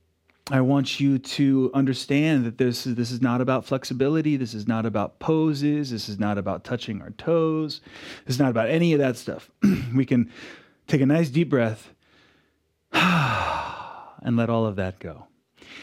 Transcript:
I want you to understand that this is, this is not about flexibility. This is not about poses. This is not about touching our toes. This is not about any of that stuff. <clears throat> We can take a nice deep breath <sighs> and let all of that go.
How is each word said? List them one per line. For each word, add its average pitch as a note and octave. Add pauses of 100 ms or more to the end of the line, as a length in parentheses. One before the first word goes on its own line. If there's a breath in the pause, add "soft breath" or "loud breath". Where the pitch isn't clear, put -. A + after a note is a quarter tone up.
(520)
I C3+
want C3
you C#3
to C3+
understand C#3
that A#2
this B2
is, B2
this A#2+
is A#2+
not B2
about C3
flexibility. C#3+
This B2
is G#2+
not A2+
about G#2
poses. D3
This A2
is G2+
not G#2
about F#2
touching A2+
our -
toes. D#3+ (460 loud breath)
This C3
is B2+
not C3+
about A2+
any E3
of D3
that B2+
stuff. -
<clears throat> A#2
We C3
can A#2+ (560 loud breath)
take C#3
a C3+
nice D3+
deep D3+
breath A2+ (520 soft breath)
<sighs> -
and -
let A#2
all A#2
of G#2
that F#2
go. D#2+ (560 loud breath)